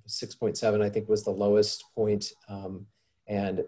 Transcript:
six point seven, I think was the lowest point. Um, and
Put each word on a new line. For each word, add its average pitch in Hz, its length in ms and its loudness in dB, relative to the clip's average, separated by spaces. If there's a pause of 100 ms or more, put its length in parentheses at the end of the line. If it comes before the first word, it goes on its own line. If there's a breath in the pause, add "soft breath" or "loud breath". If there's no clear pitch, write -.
six - 280 -10
point 107 240 -2
seven, 104 240 2
I 104 60 2
think 104 200 -4
was 104 140 2
the 104 80 -4
lowest 104 540 4 (100)
point. 107 380 0 (160)
Um, 98 380 -10 (420)
and 98 400 -2